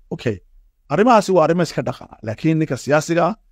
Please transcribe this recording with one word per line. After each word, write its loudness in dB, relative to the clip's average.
Okay, -6
arrimahaasi 2
waa 4
arrimo 0
iska -4
dhaqan -10
ah, -20
laakiin -2
ninka -4
siyaasiga 0
ah -2